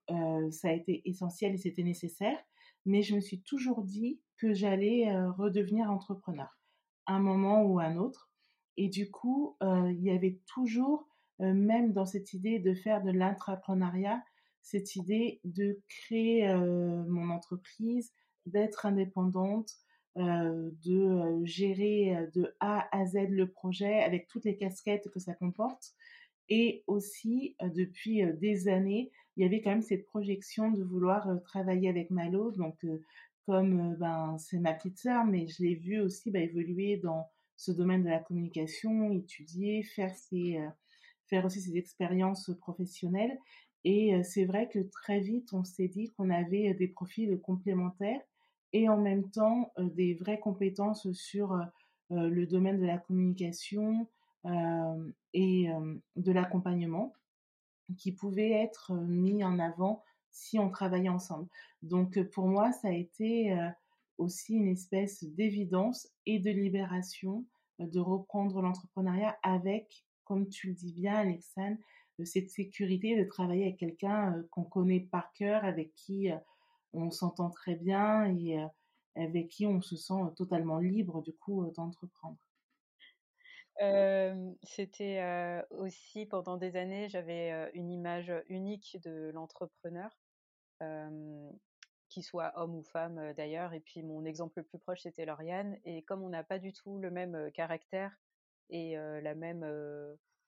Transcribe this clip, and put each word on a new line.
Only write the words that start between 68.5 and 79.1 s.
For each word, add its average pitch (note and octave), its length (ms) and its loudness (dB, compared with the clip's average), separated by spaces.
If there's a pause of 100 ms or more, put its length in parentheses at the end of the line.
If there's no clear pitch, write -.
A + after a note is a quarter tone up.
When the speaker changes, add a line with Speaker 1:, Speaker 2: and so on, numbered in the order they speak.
Speaker 1:
l'entrepreneuriat F#3 800 0
avec, F#3 640 -2 (200)
comme G3 240 -2
tu F#3+ 200 -10
le F3+ 60 -4
dis F3 180 -10
bien, G3 220 -2
Alexandre, G3 640 -2 (420)
heu, E3+ 60 -6
cette F#3+ 260 -2
sécurité G3 640 -2
de F#3+ 120 4
travailler F3+ 360 0
avec F#3+ 140 -2
quelqu'un, G3 580 -2
heu, E3+ 140 -8
qu'on F3 140 -4
connaît F#3 360 4
par - 320 -6
cœur, G#3 320 0
avec D#3+ 300 -4
qui, G3 360 -4
heu, D#3 60 -4 (560)
on E3 180 -2
s'entend F3 380 -2
très F3 260 -6
bien G3+ 500 2
et, E3+ 340 0
heu, D#3 80 -4 (480)